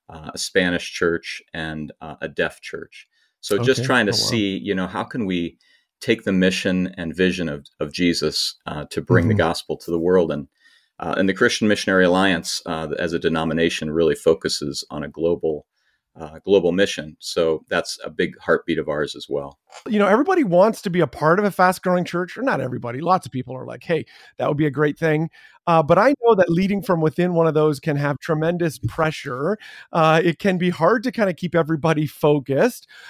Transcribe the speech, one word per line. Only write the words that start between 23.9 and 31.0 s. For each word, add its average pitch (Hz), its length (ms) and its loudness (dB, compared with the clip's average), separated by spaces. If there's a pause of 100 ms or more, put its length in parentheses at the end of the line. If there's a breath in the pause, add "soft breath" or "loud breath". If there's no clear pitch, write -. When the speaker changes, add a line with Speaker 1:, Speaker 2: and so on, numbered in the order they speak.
Speaker 2:
that 127 100 0
would 147 100 0
be 156 80 2
a 147 60 2
great 143 260 0
thing." 160 320 0 (380 soft breath)
Uh, 165 160 4
but 170 160 6
I 269 240 6
know 233 100 8
that 185 160 4
leading 190 320 0
from 165 200 0
within 175 340 0
one 165 100 4
of 156 80 2
those 151 260 2
can 147 180 -2
have 143 200 -2
tremendous 165 640 -2
pressure. 151 800 -4 (320 loud breath)
Uh, 160 320 4
it 170 160 0
can 185 180 0
be 180 140 0
hard 208 320 2